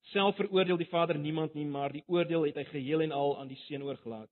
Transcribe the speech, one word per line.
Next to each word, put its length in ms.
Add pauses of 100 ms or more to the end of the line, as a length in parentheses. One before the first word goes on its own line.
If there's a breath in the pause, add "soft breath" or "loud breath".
(100)
Self 260
veroordeel 400
die 140
Vader 260
niemand 380
nie, 100
maar 280
die 160
oordeel 420
het 60
hy 80
geheel 420
en 60
al 260
aan 100
die 200
seun 180
oorgelaat. 460